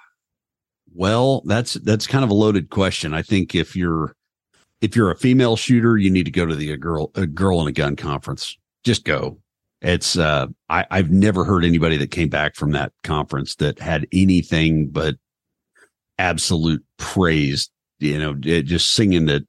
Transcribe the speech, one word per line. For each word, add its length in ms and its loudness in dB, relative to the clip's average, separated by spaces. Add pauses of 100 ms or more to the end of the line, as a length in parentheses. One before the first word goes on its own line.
(920)
Well, 540 0
that's, 280 -2
that's 320 0
kind 180 0
of 60 2
a 40 4
loaded 360 2
question. 440 -2
I 80 -2
think 320 0
if 220 -2
you're, 380 -2 (680)
if 160 -2
you're 140 4
a 60 -4
female 400 2
shooter, 400 2
you 140 4
need 140 2
to 60 -6
go 160 0
to 100 -2
the, 160 -6
a 40 -6
girl, 380 -4
a 120 -2
girl 340 0
and 80 0
a 40 -4
gun 240 -2
conference. 600 -8 (280)
Just 200 0
go. 340 -4 (440)
It's, 360 0
uh, 280 0 (220)
I, 220 0
I've 200 0
never 340 4
heard 200 2
anybody 320 2
that 140 -4
came 180 -2
back 260 -2
from 180 -2
that 200 -4 (100)
conference 540 -6
that 220 -2
had 340 -4
anything 760 2
but 280 -4 (1040)
absolute 640 -2 (140)
praise, 720 0 (280)
you 200 -2
know, 240 -4
it, 200 0
just 300 -2
singing 340 2
the, 220 0